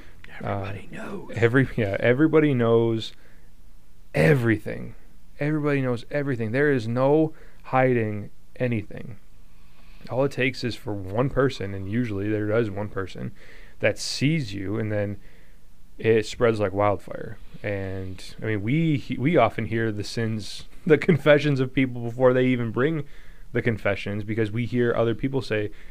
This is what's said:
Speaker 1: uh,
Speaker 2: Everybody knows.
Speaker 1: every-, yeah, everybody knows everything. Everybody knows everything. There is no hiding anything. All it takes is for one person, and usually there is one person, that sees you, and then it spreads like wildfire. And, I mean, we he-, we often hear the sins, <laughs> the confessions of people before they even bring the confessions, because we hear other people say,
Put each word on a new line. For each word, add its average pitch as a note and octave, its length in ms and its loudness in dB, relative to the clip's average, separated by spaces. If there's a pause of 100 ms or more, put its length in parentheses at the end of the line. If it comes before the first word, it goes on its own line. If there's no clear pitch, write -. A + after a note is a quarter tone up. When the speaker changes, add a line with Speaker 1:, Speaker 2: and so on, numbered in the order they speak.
(420)
Speaker 1:
uh, G2+ 300 -4
Speaker 2:
Everybody - 200 -8
knows. - 440 -10
Speaker 1:
every-, A#2 400 4
yeah, G2+ 240 0
everybody D3+ 540 6
knows A#2 580 4 (1040)
everything. A#2 800 2 (440)
Everybody D3 420 0
knows B2 300 -2
everything. B2+ 420 -2
There C#3+ 200 4
is A#2 160 0
no C#3+ 440 4 (320)
hiding A2+ 680 2 (260)
anything. - 600 -4 (920)
All B2+ 160 2
it C#3 80 0
takes C3 320 0
is A#2 100 -2
for G#2+ 200 -6
one G2+ 360 0
person, A#2 440 0
and G2 160 -6
usually G#2+ 380 0
there G#2+ 300 0
is A2 120 2
one G2+ 180 -4
person, F#2+ 440 -6 (480)
that G#2+ 180 2
sees C3+ 560 0
you, G2 240 -4
and A2 120 -2
then G#2 280 -2 (800)
it A2+ 280 4
spreads A2+ 320 2
like G2 140 2
wildfire. G2+ 640 -2 (260)
And, F#2+ 600 -6 (200)
I A2+ 40 -4
mean, G#2+ 160 0
we D3+ 340 2
he-, B2+ 220 -4
we D3+ 180 4
often A2+ 300 4
hear A2+ 260 0
the G2+ 120 -4
sins, A2 600 -4 (100)
<laughs> - 120 -6
the D3+ 120 8
confessions D3 640 6
of C3 140 0
people B2 280 0
before B2+ 300 4
they B2+ 140 4
even A#2+ 240 2
bring C#3 340 0 (480)
the A#2+ 100 0
confessions, G#2 600 0
because G#2+ 260 0
we A#2 140 -2
hear A#2+ 300 2
other A#2 200 2
people C3+ 280 -2
say, G#2+ 280 0 (200)